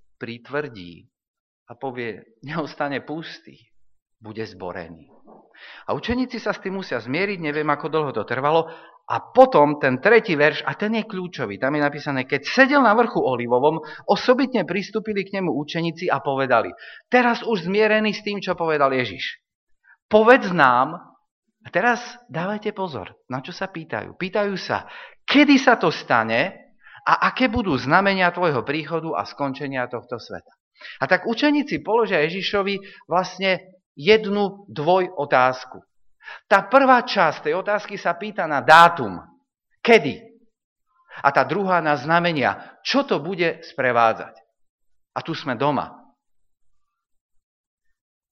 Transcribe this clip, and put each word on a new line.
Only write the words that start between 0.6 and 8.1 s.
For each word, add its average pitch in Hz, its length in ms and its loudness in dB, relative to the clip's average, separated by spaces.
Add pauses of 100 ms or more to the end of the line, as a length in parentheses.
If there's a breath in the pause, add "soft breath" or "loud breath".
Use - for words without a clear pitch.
a 120 80 -18
povie: 120 480 -10 (160)
"Neostane 143 640 -8
pustý, 156 560 -14 (560)
bude 107 240 -14
zborený." 90 640 -12 (800 loud breath)
A 104 80 -4
učeníci 240 480 -4
sa 214 80 -4
s 196 120 -6
tým 190 200 -6
musia 135 160 -6
zmieriť, 170 480 -4
neviem, 151 240 -2
ako 147 240 -2
dlho 151 160 -2
to 107 160 -6